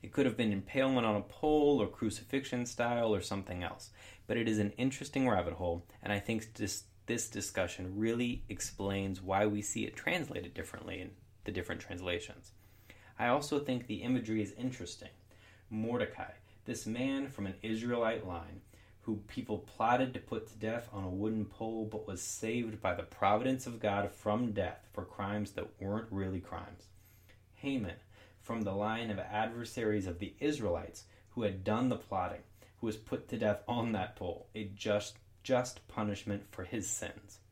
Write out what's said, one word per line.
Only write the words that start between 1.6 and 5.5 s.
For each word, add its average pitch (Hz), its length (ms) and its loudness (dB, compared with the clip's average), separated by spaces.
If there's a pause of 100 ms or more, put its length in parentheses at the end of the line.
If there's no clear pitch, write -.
or 98 60 4
crucifixion 123 800 -2
style 120 480 2
or 92 60 2
something 92 420 -4
else, - 260 -8 (380)
but 110 100 2
it 117 100 2
is 107 120 4
an 104 180 2
interesting 131 500 2
rabbit 90 260 4